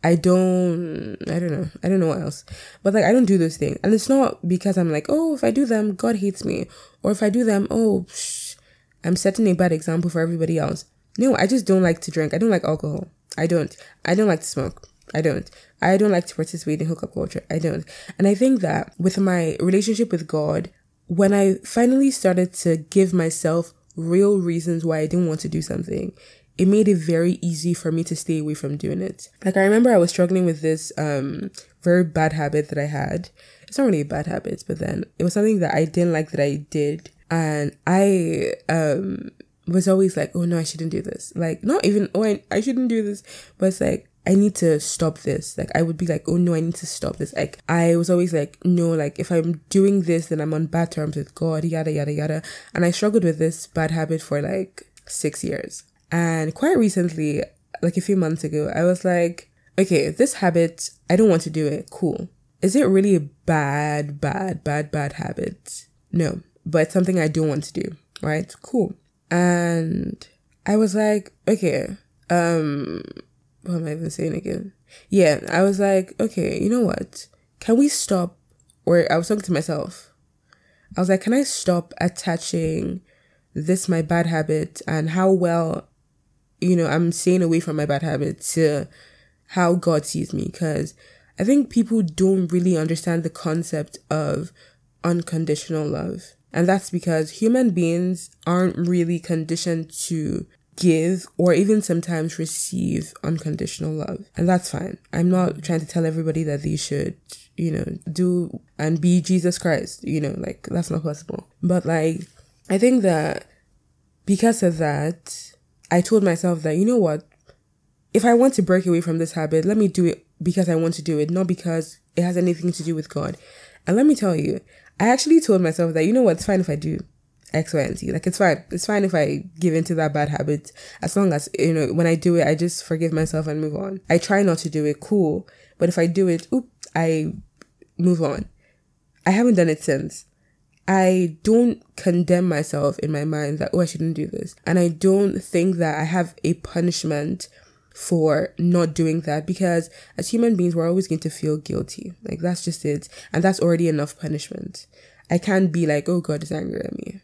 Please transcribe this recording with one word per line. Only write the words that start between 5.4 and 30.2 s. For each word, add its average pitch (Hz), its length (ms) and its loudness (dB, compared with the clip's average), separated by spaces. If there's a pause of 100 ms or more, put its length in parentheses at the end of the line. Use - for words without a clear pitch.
I 233 80 2
do 262 140 2
them, 214 300 0
God 226 220 0
hates 196 280 -4
me." - 220 -4 (360)
Or 196 80 2
if 202 120 0
I 208 80 2
do 240 120 2
them, 202 280 2
"Oh, 208 400 2
psh, - 460 -10 (460)
I'm 175 140 0
setting 202 300 0
a 185 80 4
bad 180 180 2
example 165 380 -2
for 170 100 -2
everybody 165 380 -2
else." 151 260 -4 (320)
No, 262 180 2
I - 120 2
just 233 180 2
don't 190 180 4
like 170 200 0
to - 80 -10
drink. 156 240 -2
I 165 40 -2
don't 226 120 2
like 180 140 0
alcohol. 156 440 -4 (300)
I 165 80 0
don't. 165 280 0 (300)
I 175 100 0
don't 208 140 2
like 175 120 0
to - 60 -12
smoke. - 420 -8 (260)
I 160 80 -2
don't. - 280 -2 (300)
I 185 160 4
don't 208 160 4
like 175 140 0
to - 80 -14
participate 165 480 -4
in 160 60 -2
hookup - 260 -6
culture. - 360 -6
I 160 80 -4
don't. 160 280 -4 (320)
And 196 100 6
I 202 60 6
think 247 260 4
that 160 380 -2
with 185 180 0
my 180 420 0
relationship 208 540 0
with 160 140 -4
God, 156 440 -2 (360)
when 196 260 2
I 196 220 4 (100)
finally 262 460 2
started 180 440 0
to 165 220 0
give 180 380 2
myself 165 580 0 (240)
real 190 420 2
reasons 170 460 -2
why 160 140 0
I 156 80 0
didn't 175 220 0
want 156 120 -2
to 160 80 -8
do 160 140 -4
something, - 500 -6 (440)
it 185 120 4
made 202 180 6
it 202 120 6
very 165 440 0
easy 170 320 -2
for 165 160 -4
me 165 140 -2
to 165 100 -6
stay 160 240 -4
away 151 160 -4
from 147 220 -6
doing 147 260 -6
it. - 260 -12 (160)
Like, 185 120 2
I 190 80 6
remember 233 280 6
I 202 60 8
was 175 120 4
struggling 180 360 2